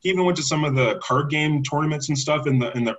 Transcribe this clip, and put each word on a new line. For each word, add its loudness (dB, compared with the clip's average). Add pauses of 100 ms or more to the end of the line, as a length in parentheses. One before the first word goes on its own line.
He 0
even 2
went 2
to -2
some 0
of 0
the 2
card 0
game 0
tournaments -2
and 0
stuff -2
in 4
the, -2
in 0
the -2